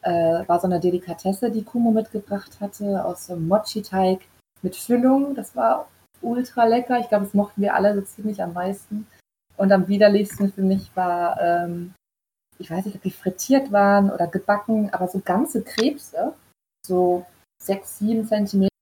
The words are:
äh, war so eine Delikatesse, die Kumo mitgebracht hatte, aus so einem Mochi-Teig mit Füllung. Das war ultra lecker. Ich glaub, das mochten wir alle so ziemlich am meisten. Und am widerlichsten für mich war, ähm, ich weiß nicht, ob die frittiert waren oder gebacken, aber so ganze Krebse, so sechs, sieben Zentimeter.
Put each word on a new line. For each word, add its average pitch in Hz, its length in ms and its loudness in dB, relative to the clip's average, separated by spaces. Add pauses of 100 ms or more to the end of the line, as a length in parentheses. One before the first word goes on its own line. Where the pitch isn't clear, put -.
äh, 170 440 2
war 175 140 2
so 185 60 -2
eine 180 140 0
Delikatesse, 180 680 -2
die 220 140 -4
Kumo 233 260 0
mitgebracht 214 720 -4
hatte, 202 440 -4
aus 240 220 -8
so 180 80 -10
einem 165 140 -4
Mochi-Teig 190 720 0 (420)
mit 190 140 -6
Füllung. 262 580 2
Das 220 220 -12
war 226 320 0 (340)
ultra 247 420 0
lecker. 240 360 2
Ich 240 80 -8
glaub, 202 140 2
das 196 120 -8
mochten 202 260 0
wir 202 140 0
alle 208 200 2
so 202 80 -2
ziemlich 202 400 -8
am 170 120 -8
meisten. 196 520 -8 (500)
Und 196 160 4
am 185 160 4
widerlichsten 202 640 4
für 196 100 -4
mich 190 320 0
war, 175 460 -2
ähm, 175 520 -2 (680)
ich 185 120 -16
weiß 185 160 -4
nicht, 202 100 -10
ob - 60 -18
die 185 80 -4
frittiert 262 640 0
waren 202 380 6
oder 175 160 -2
gebacken, 208 680 -2
aber 180 160 -2
so 190 120 -4
ganze 196 420 -2
Krebse, 262 720 -4 (540)
so 180 400 0 (340)
sechs, - 380 -6
sieben 220 280 0
Zentimeter. 202 440 2 (120)